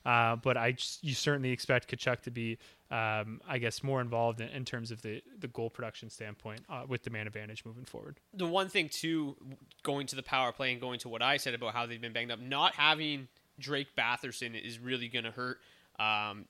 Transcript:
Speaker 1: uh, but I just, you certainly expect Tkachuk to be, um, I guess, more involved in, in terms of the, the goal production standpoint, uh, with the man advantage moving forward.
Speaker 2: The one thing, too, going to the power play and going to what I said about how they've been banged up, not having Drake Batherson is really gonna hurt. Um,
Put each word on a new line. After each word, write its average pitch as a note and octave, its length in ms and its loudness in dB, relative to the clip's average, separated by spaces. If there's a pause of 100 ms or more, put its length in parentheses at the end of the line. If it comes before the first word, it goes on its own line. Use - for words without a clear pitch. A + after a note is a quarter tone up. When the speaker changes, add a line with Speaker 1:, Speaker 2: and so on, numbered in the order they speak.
Speaker 1:
uh, A#2 300 8
but B2 220 4
I A#2+ 160 4
just, - 300 -6
you C#3+ 100 0
certainly C3+ 380 2
expect B2 380 2
Tkachuk B2 320 -2
to B2 100 -6
be, A#2 260 -2 (340)
um, A2 560 0
I C#3+ 100 0
guess, A#2 240 0
more C3+ 200 2
involved A#2 400 2
in, A2 80 -6
in C3+ 160 -6
terms A#2 260 -6
of A2+ 100 -8
the, A2 200 -6 (180)
the E3 80 -8
goal A#2 220 -4
production A2+ 400 -10
standpoint, G#2+ 600 -10
uh, C3 180 -8
with B2+ 160 -2
the C3 60 -6
man G#2+ 180 -4
advantage G#2+ 380 -10
moving A#2 200 -12
forward. - 340 -12 (140)
Speaker 2:
The F#3 120 0
one F#3 240 2
thing, F3 200 4
too, D#3 460 0 (460)
going C#3+ 260 0
to C3+ 80 -6
the C3 80 -6
power C3 280 4
play C3 220 0
and A#2+ 60 -4
going B2 200 -4
to B2 100 -10
what A2+ 120 -4
I C3+ 160 6
said C3 160 0
about A2+ 200 -2
how A#2+ 120 0
they've A#2 160 -8
been A#2 120 -6
banged A#2+ 180 -2
up, A2+ 80 -4
not C#3 360 2
having D3+ 520 4 (320)
Drake C#3 380 -2
Batherson A#2+ 640 -2
is A2+ 180 -8
really B2 280 -2
gonna A#2 240 -4
hurt. B2 280 -6 (400)
Um, G#2 500 0